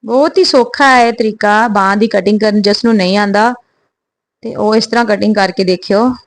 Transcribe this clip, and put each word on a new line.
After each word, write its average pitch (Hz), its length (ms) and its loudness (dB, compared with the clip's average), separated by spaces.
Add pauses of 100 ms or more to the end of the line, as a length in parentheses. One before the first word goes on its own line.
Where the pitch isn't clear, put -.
ਬਹੁਤ 277 340 0
ਹੀ 370 60 4
ਸੌਖਾ 269 440 0
ਹੈ 247 180 4
ਇਹ 233 60 0
ਤਰੀਕਾ 220 560 0
ਬਾਂਹ 202 280 0
ਦੀ 214 120 0
ਕਟਿੰਗ 202 320 0
ਕਰਨ, 208 220 0
ਜਿਸ 202 220 0
ਨੂੰ 233 100 2
ਨਹੀਂ 185 220 0
ਆਉਂਦਾ 208 380 0 (880)
ਤੇ - 140 -10
ਉਹ 214 180 0
ਇਸ 220 120 0
ਤਰ੍ਹਾਂ 233 180 -2
ਕਟਿੰਗ 208 300 0
ਕਰਕੇ 190 300 -2
ਦੇਖਿਓ। 196 500 -2 (120)